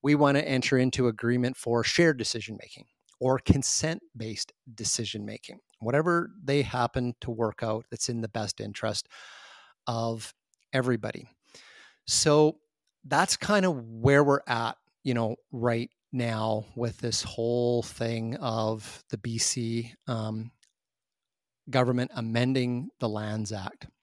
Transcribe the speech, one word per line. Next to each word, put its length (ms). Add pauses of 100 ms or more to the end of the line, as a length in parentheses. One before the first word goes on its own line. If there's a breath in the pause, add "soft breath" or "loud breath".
We 120
want 220
to 100
enter 300
into 320
agreement 480
for 260
shared 360
decision-making 680 (340)
or 200
consent-based 1120 (220)
decision-making," 880 (200)
whatever 520 (120)
they 160
happen 640
to 80
work 320
out 280
that's 200
in 100
the 80
best 320
interest 480 (760 loud breath)
of 480 (360)
everybody. 560 (840 loud breath)
So 460 (480)
that's 320
kind 300
of 180
where 400
we're 220
at, 320 (260)
you 80
know, 240 (160)
right 380 (200)
now 540 (100)
with 220
this 260
whole 600
thing 540
of 760
the 80
B 180
C, 560 (140)
um, 440 (1160)
government 460
amending 760 (100)
the 120
Lands 420
Act. 360 (140)